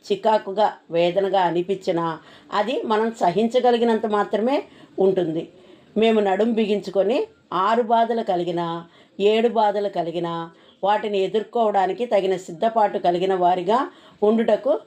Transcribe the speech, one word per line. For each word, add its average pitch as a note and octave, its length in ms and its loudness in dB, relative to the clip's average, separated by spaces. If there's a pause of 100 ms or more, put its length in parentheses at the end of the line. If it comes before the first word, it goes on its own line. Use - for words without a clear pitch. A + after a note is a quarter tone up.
(120)
చికాకుగా G3+ 600 0 (180)
వేదనగా F3+ 500 2
అనిపించినా E3+ 760 -2 (340)
అది A3 300 -2
మనం A3+ 300 0
సహించగలిగినంత A3+ 960 2
మాత్రమే G#3 580 0 (340)
ఉంటుంది. F3 500 0 (480)
మేము A3 240 4
నడుం G3+ 320 2
బిగించుకొని G#3 720 0 (260)
ఆరు G#3 300 0
బాధలు A3+ 400 0
కలిగినా E3+ 640 -4 (340)
ఏడు A3 280 2
బాధలు G#3 400 0
కలిగినా E3+ 640 -6 (340)
వాటిని G#3 340 0
ఎదుర్కోవడానికి G3+ 880 0
తగిన F#3+ 300 0
సిద్ధపాటు G3+ 600 -2
కలిగిన F3+ 360 0
వారిగా F#3 560 0 (320)
ఉండుటకు A3+ 640 2